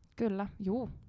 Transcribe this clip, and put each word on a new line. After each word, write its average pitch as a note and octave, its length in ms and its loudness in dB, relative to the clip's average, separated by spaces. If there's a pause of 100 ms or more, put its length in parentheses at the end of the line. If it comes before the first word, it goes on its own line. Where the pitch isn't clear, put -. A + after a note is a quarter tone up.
(160)
Kyllä, G3+ 320 2 (120)
juu. G#3 300 0 (200)